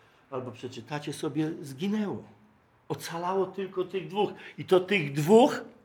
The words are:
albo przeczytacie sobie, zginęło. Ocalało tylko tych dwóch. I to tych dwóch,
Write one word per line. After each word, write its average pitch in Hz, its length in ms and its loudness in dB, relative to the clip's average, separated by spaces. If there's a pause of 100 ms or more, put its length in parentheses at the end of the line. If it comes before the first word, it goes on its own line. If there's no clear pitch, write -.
(320)
albo 127 200 -8
przeczytacie 131 640 -8
sobie, 156 380 -2 (100)
zginęło. 160 600 -4 (680)
Ocalało 175 560 -2
tylko 185 380 -6
tych 180 240 -6
dwóch. 190 260 0 (240)
I 156 80 -10
to 180 140 8
tych 180 340 0
dwóch, 202 480 6 (240)